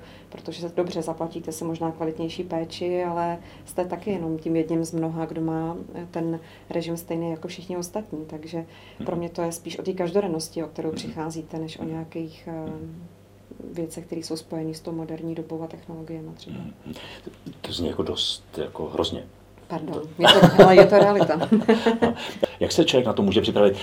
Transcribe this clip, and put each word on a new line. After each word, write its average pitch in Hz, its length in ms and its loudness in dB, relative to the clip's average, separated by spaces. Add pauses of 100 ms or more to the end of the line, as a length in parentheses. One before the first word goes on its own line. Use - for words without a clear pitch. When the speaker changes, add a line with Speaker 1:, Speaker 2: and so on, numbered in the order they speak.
(300)
Speaker 1:
protože 160 320 -14
se 170 140 -8
dobře 180 260 -2
zaplatíte 160 500 -8
si 160 120 -10
možná 165 280 -4
kvalitnější 165 520 -6
péči, 175 600 -4
ale 170 340 -2 (280)
jste 180 200 -6
taky 180 260 -6
jenom 160 260 -4
tím 165 180 -4
jedním 165 300 0
z 165 60 -10
mnoha, 165 340 -4
kdo 160 160 -6
má, 160 360 -4 (180)
eh, 175 160 -10
ten 165 280 -4 (300)
režim 170 280 -4
stejný 165 340 -6
jako 160 160 -8
všichni 175 300 -10
ostatní. 175 480 -8
Takže 160 400 -10 (400)
pro 175 100 -4
Speaker 2:
Mhm. 170 40 -2
Speaker 1:
mě 170 100 -4
to 175 120 -6
je 170 100 -2
spíš - 280 -10
o - 40 -8
té 190 100 -4
každodennosti, 175 680 -2
o 156 40 -6
kterou 160 220 -8
Speaker 2:
Mhm. 156 60 -4
Speaker 1:
přicházíte, 160 640 -8
než 160 200 -10
o - 40 -10
Speaker 2:
Mhm. 160 80 -6
Speaker 1:
nějakých, 160 600 -10
eh, - 0 - (140)
Speaker 2:
Mhm. 160 380 -12 (680)
Speaker 1:
věcech, 165 320 -8
které 165 160 -8
jsou 160 160 -8
spojené 160 360 -8
s 160 60 -14
tou 170 120 -10
moderní 165 440 -8
dobou 160 280 -8
a 160 40 -8
technologiemi 160 680 -14
třeba. - 240 -14
Speaker 2:
Mhm. - 160 -12 (880)
To - 120 -12
zní 85 140 -2
jako 80 160 -2
dost, - 400 -4 (140)
jako 76 320 -8
hrozně. 78 340 -4 (440)
Speaker 1:
Pardon, 151 340 -8 (180)
je 170 80 6
to, 180 360 10
ale 185 120 12
je 185 100 12
to 202 140 8
realita. 185 400 6 (640)
Speaker 2:
<laughs> - 560 -2
Jak 95 120 0
se 165 140 6
člověk 123 220 4
na 101 60 2
to 110 80 2
může 98 200 4
připravit? 101 420 6